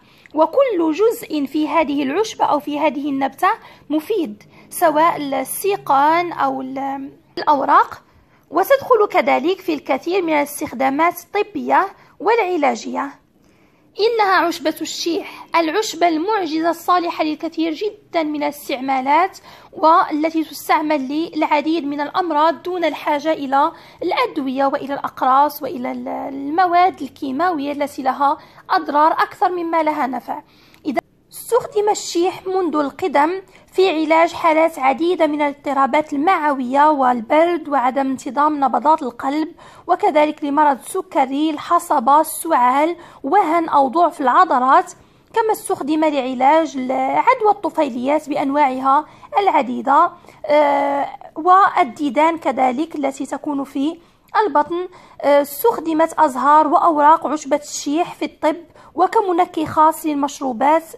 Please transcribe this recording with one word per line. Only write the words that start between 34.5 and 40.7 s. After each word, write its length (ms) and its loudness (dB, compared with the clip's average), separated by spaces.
عديدة 480 0
من 140 -2
الاضطرابات 720 -2
المعوية 760 2
والبرد 800 2
وعدم 380 0
انتظام 560 -2
نبضات 380 2
القلب، 500 -4
وكذلك 560 2
لمرض 420 2